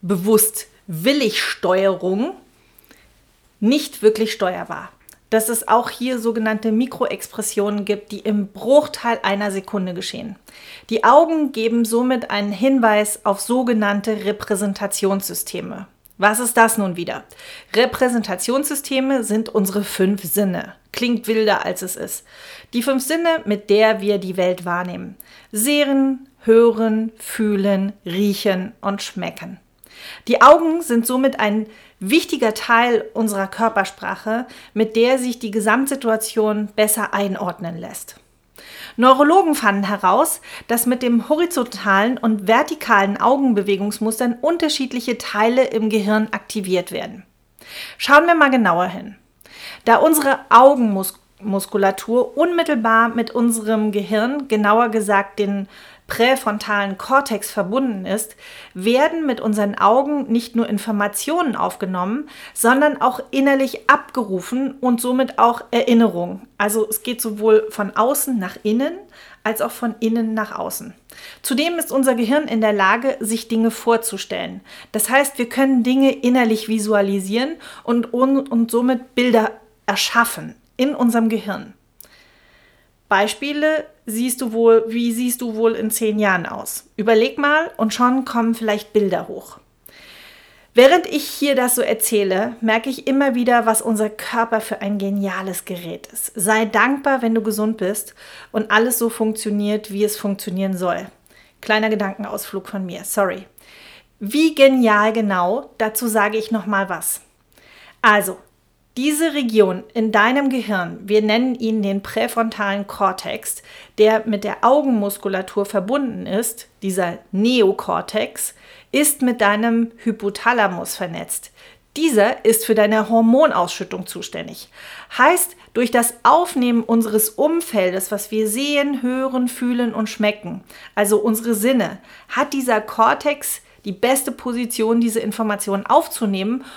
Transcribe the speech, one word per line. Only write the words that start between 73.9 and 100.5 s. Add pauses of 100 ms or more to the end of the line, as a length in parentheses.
Das
heißt,
wir
können
Dinge
innerlich
visualisieren (300)
und,
und,
und
somit
Bilder (340)
erschaffen (200)
in
unserem
Gehirn. (1300)
Beispiele (200)
siehst
du
wohl,
wie
siehst
du
wohl
in
zehn
Jahren
aus? (120)
Überleg
mal
und
schon
kommen
vielleicht
Bilder
hoch. (1160)
Während
ich
hier
das
so
erzähle,
merke
ich
immer
wieder,
was
unser
Körper
für
ein
geniales
Gerät
ist.
Sei
dankbar,
wenn
du
gesund
bist (380)
und
alles
so
funktioniert,
wie
es
funktionieren